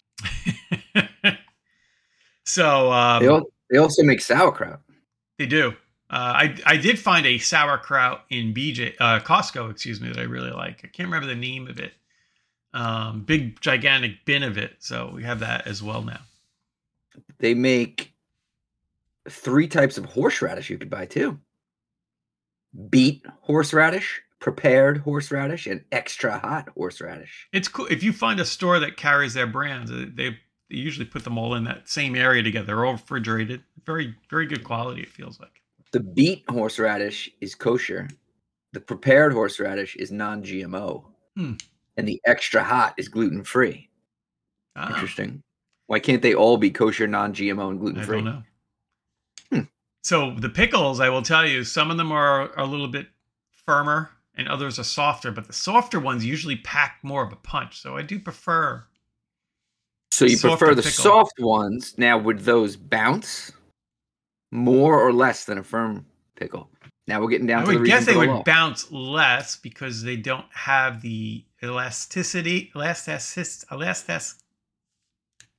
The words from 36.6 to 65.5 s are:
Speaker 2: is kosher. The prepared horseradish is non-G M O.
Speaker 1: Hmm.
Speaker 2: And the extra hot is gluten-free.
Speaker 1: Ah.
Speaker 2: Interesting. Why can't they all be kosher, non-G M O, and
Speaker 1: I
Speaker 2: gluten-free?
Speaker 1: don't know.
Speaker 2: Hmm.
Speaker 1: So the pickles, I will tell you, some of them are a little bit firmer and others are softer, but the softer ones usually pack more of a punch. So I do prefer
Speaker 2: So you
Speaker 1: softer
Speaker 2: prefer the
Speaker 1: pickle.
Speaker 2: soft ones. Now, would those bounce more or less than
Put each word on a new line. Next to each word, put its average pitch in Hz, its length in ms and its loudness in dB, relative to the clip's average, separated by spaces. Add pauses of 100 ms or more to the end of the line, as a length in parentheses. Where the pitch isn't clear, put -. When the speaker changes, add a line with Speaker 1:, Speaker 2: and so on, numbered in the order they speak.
Speaker 2:
is 95 140 -10
kosher. 101 540 -2 (640)
The - 80 -12
prepared 139 520 4
horseradish 101 640 -4
is - 160 -8
non-G 101 540 -8
M 87 100 -10
O. 95 320 -8 (300)
Speaker 1:
Hmm. 156 160 -6 (440)
Speaker 2:
And 110 120 -4
the 98 180 -6
extra 113 380 2
hot 117 320 2
is 92 100 -8
gluten-free. 104 840 -2 (840)
Speaker 1:
Ah. - 180 -8
Speaker 2:
Interesting. 107 480 -8 (460)
Why 107 140 -2
can't 127 220 0
they 117 120 6
all 113 220 6
be 104 160 2
kosher, 110 340 2
non-G 101 440 -2
M 98 100 -4
O, 95 100 -6
and 95 80 -8
Speaker 1:
I - 20 -10
Speaker 2:
gluten-free? 104 360 -4
Speaker 1:
don't 107 80 -2
know. 117 180 -8 (1120)
Speaker 2:
Hmm. 175 80 0 (420)
Speaker 1:
So 143 340 0
the 113 120 -6
pickles, 160 500 2
I 131 120 4
will 131 120 0
tell 160 240 2
you, 131 160 0
some 156 300 -2
of 165 60 -2
them 160 120 -2
are 143 480 2
a 139 60 -2
little 139 240 -6
bit 139 180 -10 (580)
firmer 147 460 0 (240)
and 135 140 -6
others 139 320 -4
are 117 40 -8
softer, 147 460 -2
but 101 160 -10
the - 60 -20
softer 226 480 0
ones 127 260 -2
usually 151 300 -4
pack - 480 -4
more 139 180 -4
of 95 100 -8
a - 40 -20
punch. - 440 -10
So 135 160 -12
I 147 60 -8
do 190 160 -10
prefer 156 640 -4 (1300)
Speaker 2:
So - 140 4
you 123 120 6
Speaker 1:
softer 147 200 4 (100)
Speaker 2:
prefer 147 80 8
the 120 80 2
Speaker 1:
pickle. - 220 -2
Speaker 2:
soft 208 340 8
ones. 110 580 0
Now, 120 220 4
would 107 220 0
those 110 340 4
bounce - 800 -2 (1000)
more 131 500 6
or 123 120 6
less 123 320 2
than 101 140 -6